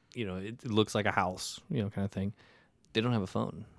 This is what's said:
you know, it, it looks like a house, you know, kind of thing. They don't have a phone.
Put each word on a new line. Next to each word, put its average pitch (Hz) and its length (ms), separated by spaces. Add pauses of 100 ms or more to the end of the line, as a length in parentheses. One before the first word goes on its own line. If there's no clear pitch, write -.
(140)
you 117 120
know, 92 120
it, 107 260
it 120 80
looks 107 240
like 104 120
a 98 40
house, 92 480 (100)
you 147 120
know, 101 80
kind 98 160
of 98 60
thing. 98 220 (600)
They 113 80
don't 120 120
have 110 100
a 90 40
phone. 113 380 (140)